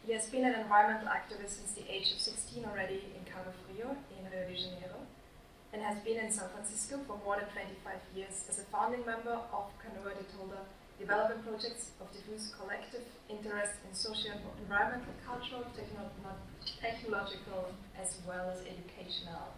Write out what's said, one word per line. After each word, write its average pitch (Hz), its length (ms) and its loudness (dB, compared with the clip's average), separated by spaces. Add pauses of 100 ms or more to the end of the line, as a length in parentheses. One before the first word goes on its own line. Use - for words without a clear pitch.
He 226 60 4
has 214 180 2
been 254 140 6
an 240 100 8
environmental 214 540 10
activist - 500 0
since - 140 -4
the - 180 -6
age 190 220 4
of - 60 -2
sixteen 233 460 0
already 196 540 -2
in 185 80 -10
Cabo 185 260 -6 (140)
Frio, 233 300 -4 (200)
in 185 140 -8
Rio 185 180 -2
de 185 80 -4
Janeiro, 180 480 -4 (680)
and 214 100 -2
has 214 160 0
been 226 200 2
in 214 120 0
San 185 180 2
Francisco 214 580 -2
for 208 180 -4
more 202 120 4
than 202 140 0
twenty-five 190 500 -6 (160)
years 190 320 -4
as - 100 2
a 202 140 -4
founding 233 320 6
member 233 320 2 (160)
of 202 160 0 (140)
Canoa 196 340 -4
de 190 160 -6
Toda 196 320 -6 (340)
development 214 460 6
projects 220 460 -2 (100)
of 190 120 -10
diffuse 214 460 -6
collective 214 440 -4 (260)
interest 208 460 0 (140)
in 190 60 -10
social 214 360 0
and 208 100 -4 (220)
environmental, 226 500 4 (140)
cultural, 247 380 -2 (100)
techno-, 214 360 -6 (680)
technological, 202 960 0 (260)
as 190 260 0
well 185 240 0
as 185 100 -2
educational 180 960 -6